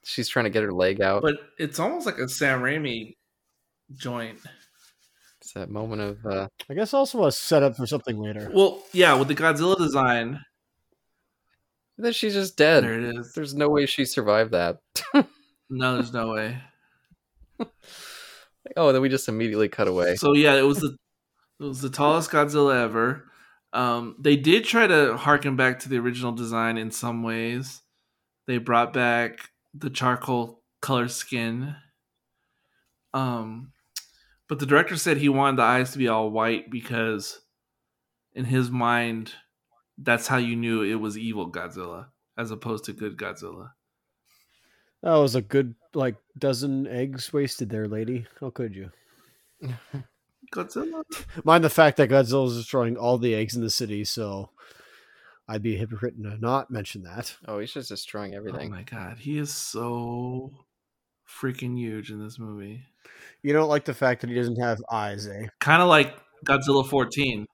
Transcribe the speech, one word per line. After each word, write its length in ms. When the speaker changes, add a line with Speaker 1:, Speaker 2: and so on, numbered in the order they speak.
Speaker 1:
She's 260
trying 160
to 60
get 100
her 120
leg 280
out. 220
Speaker 2:
But 140
it's 220
almost 260
like 140
a 100
Sam 320
Raimi 540
joint. 420
Speaker 1:
It's 120
that 160
moment 320
of, 240
uh 220
Speaker 3:
I 40
guess 200
also 320
a 60
setup 440
for 100
something 320
later. 360
Speaker 2:
Well, 280
yeah, 220
with 120
the 80
Godzilla 420
design. 600
Speaker 1:
Then 160
she's 200
just 220
dead. 300
Speaker 2:
There 120
it 200
is. 160
Speaker 1:
There's 200
no 140
way 180
she 200
survived 460
that. 260
<laughs> 140
Speaker 2:
No, 260
there's 180
no 200
way. 280
Speaker 1:
Oh, 160
then 80
we 80
just 180
immediately 400
cut 200
away. 280
Speaker 2:
So, 180
yeah, 220
it 60
was 180
the, 160
it 40
was 180
the 80
tallest 420
Godzilla 520
ever. 420
Um, 460
they 180
did 260
try 240
to 300
harken 380
back 240
to 100
the 80
original 340
design 460
in 140
some 320
ways. 580
They 120
brought 340
back 560
the 160
charcoal 760
color 280
skin. 680
Um, 600
but 120
the 60
director 300
said 220
he 120
wanted 280
the 60
eyes 280
to 60
be 100
all 220
white 420
because 680
in 120
his 260
mind, 600
that's 300
how 100
you 180
knew 260
it 140
was 220
evil 340
Godzilla 560
as 140
opposed 340
to 80
good 240
Godzilla. 540
Speaker 3:
That 120
was 200
a 60
good, 340
like, 220
dozen 500
eggs 460
wasted 360
there, 200
lady. 360
How 120
could 220
you? 160
Speaker 1:
<laughs> 80
Speaker 2:
Godzilla? 480
Speaker 3:
Mind 200
the 60
fact 280
that 120
Godzilla 380
is 80
destroying 400
all 220
the 180
eggs 200
in 60
the 80
city, 360
so 460
I'd 140
be 140
a 20
hypocrite 460
to 140
not 340
mention 320
that. 320
Speaker 1:
Oh, 140
he's 140
just 160
destroying 440
everything. 380
Speaker 2:
Oh 40
my 80
God, 360
he 180
is 160
so 1000
freaking 500
huge 320
in 140
this 160
movie. 440
Speaker 3:
You 120
don't 160
like 160
the 80
fact 280
that 80
he 60
doesn't 260
have 180
eyes, 360
eh? 200
Speaker 2:
Kinda 260
like 280
Godzilla 420
fourteen. 680